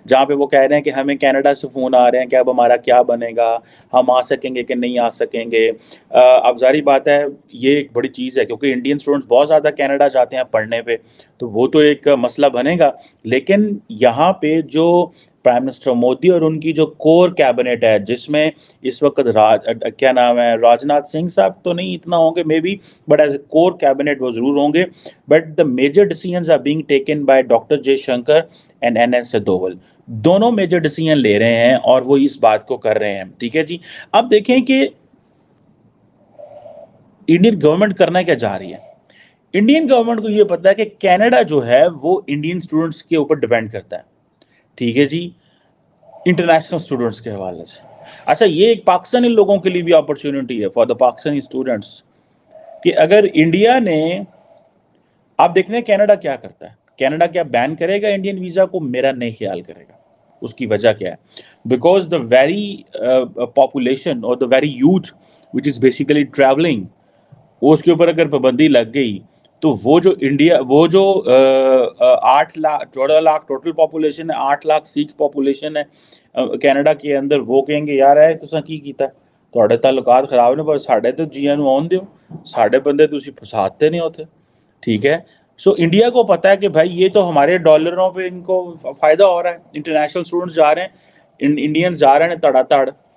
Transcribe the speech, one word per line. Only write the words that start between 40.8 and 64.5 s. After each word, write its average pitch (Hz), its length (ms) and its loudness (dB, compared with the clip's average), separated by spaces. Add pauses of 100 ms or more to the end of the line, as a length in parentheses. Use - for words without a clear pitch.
कनाडा 214 580 2
जो 151 180 0
है 127 280 4
वो 151 400 -2
Indian 151 320 -6
students 160 420 -6
के - 140 -4
ऊपर 147 220 0
depend 117 340 -4
करता 95 240 -14
है। - 160 -20 (680)
ठीक 117 180 -4
है 143 100 4
जी, 170 260 -8 (960)
International 170 500 0
students 120 420 -6
के 117 100 -14
हवाले 92 340 -10
से। - 280 -20 (360)
अच्छा, 214 180 2
ये 185 240 2
एक 214 160 -2
पाकिस्तानी 214 420 0
लोगों 202 300 2
के 185 120 -2
लिए 180 120 -4
भी 170 100 0
opportunity 139 640 -2
है 104 80 -4
for 113 220 0
the 120 140 -2
Pakistani 135 380 -2
students 127 460 -8 (1000)
कि 170 60 4
अगर 190 360 4
India 190 540 2
ने, 175 460 -2 (1160)
आप 170 100 4
देखते 190 220 -2
हैं 233 100 -2
Canada 208 320 2
क्या 156 220 -4
करता 92 300 -20
है, - 100 -20 (240)
Canada 151 260 0
क्या 175 180 -4
ban 127 300 -4
करेगा 196 340 -4
Indian 196 300 -4
visa 185 260 -2
को? 185 160 -4
मेरा 131 320 -2
नहीं 120 200 -8
ख्याल 95 280 -10
करेगा। - 380 -20 (440)
उसकी 113 240 -10
वजह 107 260 0
क्या 104 180 -8
है? - 80 -18 (500)
Because 165 360 2
the 160 160 -4
very, 151 540 0 (320)
uh, 123 400 -2 (120)
population 131 680 -2
or 123 140 -2
the 127 140 -2